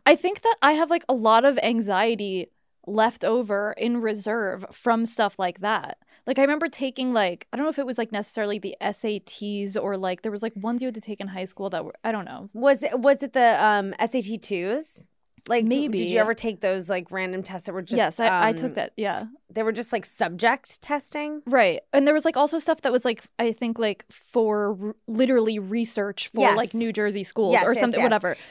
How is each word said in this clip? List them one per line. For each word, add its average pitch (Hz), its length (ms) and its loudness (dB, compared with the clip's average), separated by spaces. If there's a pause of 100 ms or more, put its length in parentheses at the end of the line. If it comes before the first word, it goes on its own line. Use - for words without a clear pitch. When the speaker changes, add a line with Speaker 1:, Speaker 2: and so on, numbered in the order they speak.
Speaker 1:
I 294 100 8
think 381 260 -2
that 466 200 4
I 285 120 6
have, 311 160 2
like, 339 180 2
a 262 60 2
lot 226 320 6
of 277 140 6
anxiety 202 880 0 (400)
left 214 360 0
over 208 540 0
in 240 240 0
reserve 208 720 -4
from 226 340 2
stuff 214 320 0
like 180 240 -2
that. 208 360 -2 (280)
Like, 262 140 0
I - 20 4
remember 294 260 2
taking, 254 460 -4
like, 196 400 0
I 226 40 -6
don't 277 80 -2
know 311 40 0
if 302 100 -4
it 277 60 -4
was, 240 120 -4
like, 226 140 -4
necessarily 208 480 -4
the 196 220 -8
S 208 240 -6
A 208 140 -2
Ts 202 580 -8
or, 202 180 -2
like, 185 280 -4
there 220 80 -4
was, 208 100 -8
like, 220 140 -6
ones 226 260 -4
you 254 60 -4
had 233 80 -6
to 220 60 -12
take 208 200 -12
in 196 60 -10
high 190 180 -8
school 196 240 -10
that 175 160 -6
were, - 80 -14 (100)
I 226 80 -2
don't 202 140 -6
know. 180 280 -14
Speaker 2:
Was 262 300 2
it, 254 160 -4
was 277 240 4
it 269 100 -10
the, 233 300 4
um, 202 360 2
S 226 160 -2
A 254 60 0
T 208 160 -8
twos? 202 680 -6 (420)
Like, 233 200 2
d-, 277 200 0
did 240 40 -4
Speaker 1:
Maybe. 196 200 -2
Speaker 2:
you 226 80 2
ever 220 140 2
take 220 280 -6
those, 185 280 -2
like, 180 220 -4
random 185 320 -4
tests 185 240 -10
that 190 60 -8
were 185 80 -6
just, 226 160 -4
Speaker 1:
Yes, 196 220 0
I, 226 80 2
I 196 220 4
Speaker 2:
um, 226 60 0
Speaker 1:
took 165 200 -6
that, - 220 -6
yeah. 202 260 -4 (260)
Speaker 2:
they 208 140 -4
were 220 80 0
just, 220 220 -8
like, 208 120 -4
subject 190 760 -2
testing? 294 640 -6
Speaker 1:
Right. 226 360 4 (120)
And 277 140 6
there 294 60 6
was, 302 120 2
like, 330 120 2
also 294 220 2
stuff 320 220 -2
that 254 100 0
was, 247 140 0
like, 233 180 -2 (160)
I 233 120 2
think, 226 280 -6
like, 208 320 -2
for 208 680 0
r-, 214 140 -6 (120)
literally 226 500 2
research 208 720 -4
for, - 120 -2
Speaker 2:
Yes. 220 160 6
Speaker 1:
like, 226 160 0
New 226 200 0
Jersey 208 300 -2
schools 196 300 2
Speaker 2:
Yes, 196 120 6
Speaker 1:
or 233 80 4
Speaker 2:
yes, 233 80 2
Speaker 1:
something, 240 180 2
Speaker 2:
yes. 254 60 4
Speaker 1:
whatever. 196 300 2 (160)